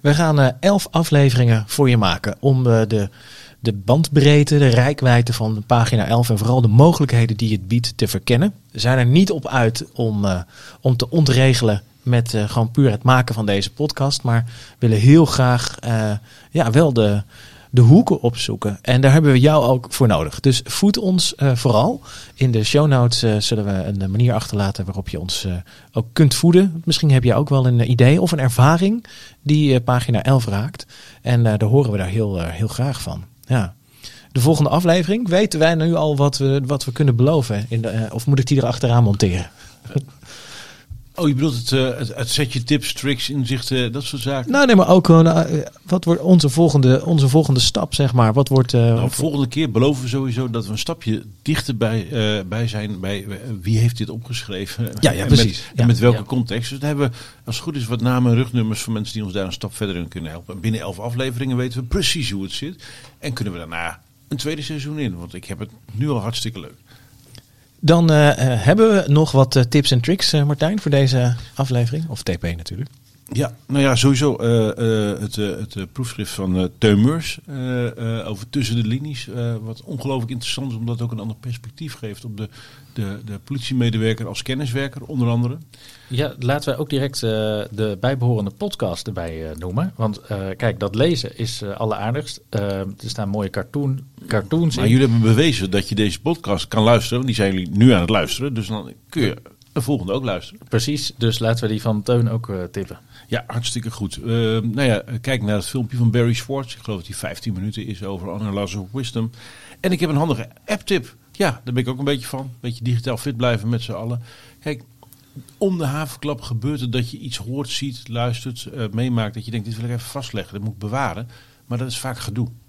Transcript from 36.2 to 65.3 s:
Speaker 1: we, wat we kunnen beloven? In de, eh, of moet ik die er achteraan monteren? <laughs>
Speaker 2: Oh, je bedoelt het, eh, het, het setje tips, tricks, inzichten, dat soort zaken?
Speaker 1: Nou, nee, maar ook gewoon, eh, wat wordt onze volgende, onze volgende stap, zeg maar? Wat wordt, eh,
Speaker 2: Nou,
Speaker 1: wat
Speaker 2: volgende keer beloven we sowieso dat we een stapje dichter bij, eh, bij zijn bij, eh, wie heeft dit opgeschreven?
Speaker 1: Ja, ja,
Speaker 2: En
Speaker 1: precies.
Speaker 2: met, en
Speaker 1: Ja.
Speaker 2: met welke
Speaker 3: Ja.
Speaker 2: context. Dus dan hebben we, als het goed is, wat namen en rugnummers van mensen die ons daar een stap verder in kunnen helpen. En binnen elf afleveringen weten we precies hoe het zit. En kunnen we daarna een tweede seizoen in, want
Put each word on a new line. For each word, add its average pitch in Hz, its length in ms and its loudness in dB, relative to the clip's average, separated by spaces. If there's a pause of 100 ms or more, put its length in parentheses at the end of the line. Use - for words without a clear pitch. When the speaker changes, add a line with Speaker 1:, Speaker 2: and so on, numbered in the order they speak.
Speaker 1:
we, 135 280 2
wat 139 180 -4
we 127 80 -6
kunnen 131 240 2
beloven? 123 520 2
In 113 120 -2
de, 113 80 -4
eh, 110 260 -4
of 113 120 -4
moet 139 120 4
ik 131 80 0
die 139 120 2
er 123 80 2
achteraan 120 360 2
monteren? 98 480 2 (420)
<laughs> 139 120 -2 (1120)
Speaker 2:
Oh, 170 100 0
je 143 60 2
bedoelt 135 220 0
het, 120 160 -4
eh, 131 260 0
het, - 160 -8
het 120 140 -6
setje 127 340 -2
tips, 143 300 -2
tricks, 135 380 -4
inzichten, 127 640 -2
dat 127 100 -8
soort 127 200 -8
zaken? 135 280 -4
Speaker 1:
Nou, 277 160 4
nee, 233 100 6
maar 185 120 6
ook 180 180 6
gewoon, 165 220 10
eh, 165 380 0 (160)
wat 180 220 -2
wordt 170 180 2
onze 165 260 6
volgende, 135 580 4
onze 151 220 4
volgende 139 320 4
stap, - 340 -2
zeg 131 180 0
maar? 117 200 4
Wat 131 160 2
wordt, 127 260 2
eh, 120 60 4
Speaker 2:
Nou, 117 200 4
Speaker 1:
wat 123 140 -2
Speaker 2:
volgende 143 340 -2
keer 143 220 -2
beloven 127 320 2
we 127 60 -6
sowieso 127 420 -4
dat 113 160 -6
we 101 60 -8
een 107 60 -6
stapje 160 440 -6 (200)
dichter 143 340 -4
bij, 110 340 -2
eh, 107 360 -2
bij 113 220 -4
zijn 104 320 -6
bij, 98 280 -6
eh, 98 80 -10 (240)
wie 110 180 0
heeft 120 180 2
dit 110 140 -6
opgeschreven? 110 720 -8 (160)
Speaker 1:
Ja, - 100 2
ja, 90 120 -4
Speaker 2:
En - 40 -4
Speaker 1:
precies. 123 180 6 (140)
Speaker 2:
met, - 80 -14
en - 60 -20 (100)
Speaker 1:
Ja. 117 40 4
Speaker 2:
met 120 120 4
welke 117 200 4
Speaker 3:
Ja. 104 60 -6
Speaker 2:
context. 120 460 -4
Dus 135 80 -12
dan 143 100 -4
hebben 143 220 0
we, 120 60 -14 (280)
als - 100 -8
het - 100 -8
goed 151 120 -6
is, 120 100 -6
wat 117 140 -4
namen 123 320 2
en 117 60 4
rugnummers 117 440 -2
van 113 100 -6
mensen 107 220 -6
die 110 100 -6
ons 92 80 -8
daar 98 120 -4
een 92 80 -6
stap - 220 -10
verder 98 220 -4
in 85 120 -6
kunnen 80 220 -10
helpen. 87 240 -14
En 95 60 -12
binnen 110 200 -2
elf 90 180 -10
afleveringen 123 580 -6
weten 123 240 -6
we 123 60 -10
precies 147 440 -2
hoe 98 120 -6
het 95 100 -10
zit. 170 320 -12 (340)
En 143 140 -8
kunnen 107 200 -6
we 87 60 -10
daarna 82 420 -8 (280)
een 143 80 -8
tweede 147 260 -6
seizoen 147 360 -10
in, 113 200 -6
want 87 160 -14